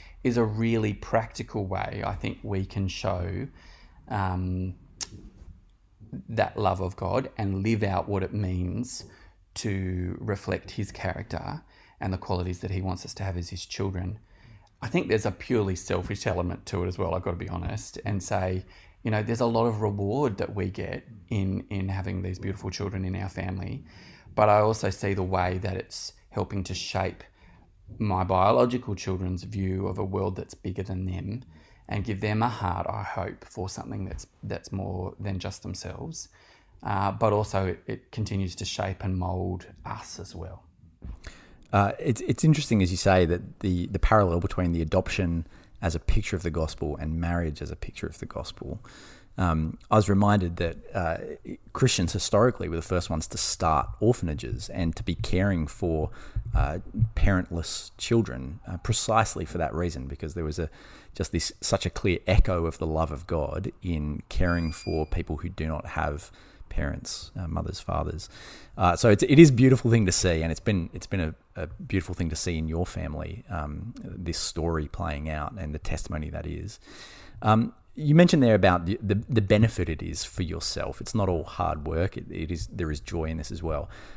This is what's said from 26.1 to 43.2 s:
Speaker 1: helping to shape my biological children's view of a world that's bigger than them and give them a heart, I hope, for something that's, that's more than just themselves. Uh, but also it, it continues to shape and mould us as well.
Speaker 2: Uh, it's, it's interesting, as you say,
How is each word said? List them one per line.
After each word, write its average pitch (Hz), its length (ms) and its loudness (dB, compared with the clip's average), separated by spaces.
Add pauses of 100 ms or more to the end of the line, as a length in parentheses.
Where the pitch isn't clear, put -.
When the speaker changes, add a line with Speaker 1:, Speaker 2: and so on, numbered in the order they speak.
Speaker 1:
helping 98 340 -4
to 95 100 -6
shape - 480 -4 (760)
my 95 260 0
biological 110 720 4
children's 92 480 -2
view 95 440 -2
of 98 120 -4
a 98 60 -2
world 95 320 -2
that's - 180 -10
bigger 95 280 -6
than 92 220 -4
them 92 380 -6 (460)
and 104 160 -4
give 104 160 -4
them 107 220 0
a 120 60 2
heart, 92 400 -2
I 104 140 -6
hope, 95 420 -8
for 95 240 -8
something - 380 -8
that's, - 200 -10 (160)
that's - 300 -8
more 95 480 -6
than 98 180 -6
just 95 240 -8
themselves. 98 640 -10 (540)
Uh, 98 300 0
but 107 200 2
also 101 340 2
it, - 200 -4
it - 260 -10
continues 98 440 -2
to - 80 -8
shape 98 400 -4
and 92 120 -2
mould 90 500 -4 (180)
us - 340 -12
as - 160 -14
well. - 300 -14 (1080)
Speaker 2:
Uh, 101 260 6
it's, 131 240 0
it's - 220 2
interesting, 139 380 6
as 87 80 4
you 92 60 0
say, 92 280 6